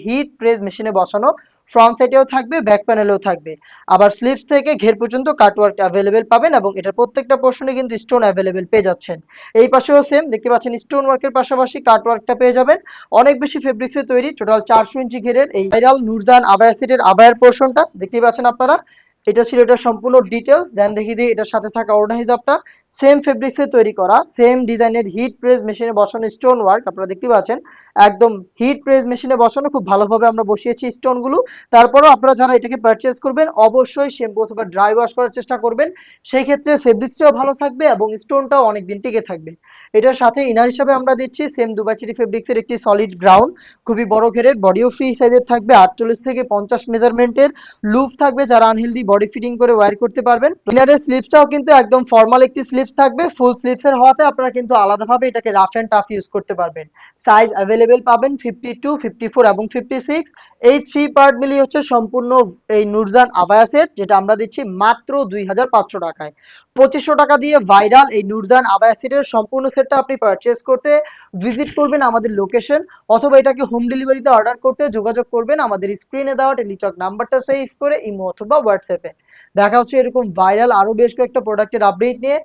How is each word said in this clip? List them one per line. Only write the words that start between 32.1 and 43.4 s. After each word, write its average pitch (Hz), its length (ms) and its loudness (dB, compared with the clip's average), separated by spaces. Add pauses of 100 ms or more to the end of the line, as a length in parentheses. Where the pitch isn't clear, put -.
আপনারা 262 240 2
যারা 254 200 2
এটাকে 247 260 -6
পারচেজ 226 300 0 (100)
করবেন, 277 220 0 (200)
অবশ্যই 262 480 0
শ্যাম্পু 214 300 -6
অথবা 220 180 -10 (100)
ড্রাই 202 220 0
ওয়াশ 233 220 0
করার 247 200 -4
চেষ্টা 247 260 -8
করবেন, 240 240 -2 (420)
সেই 262 180 0
ক্ষেত্রে 285 240 -2 (140)
ফেব্রিক্সটাও 254 540 2
ভালো 269 120 -2 (100)
থাকবে 285 240 -4 (100)
এবং 208 120 -2 (160)
স্টোনটাও 269 460 0
অনেক 208 200 -6
দিন 202 140 -10
টিকে 226 260 -4
থাকবে। 160 220 -14 (460)
এটার 254 240 2
সাথে 240 180 2 (120)
ইনার 233 200 2
হিসাবে 262 280 -2
আমরা 262 220 0
দিচ্ছি 262 220 -8 (120)
সেম 233 220 -2
দুবাই 214 220 -4
চেরি 220 200 -12
ফেব্রিক্সের 226 420 -6
একটি 240 140 -10 (100)
সলিড 208 360 0
গ্রাউন্ড, 185 300 4 (360)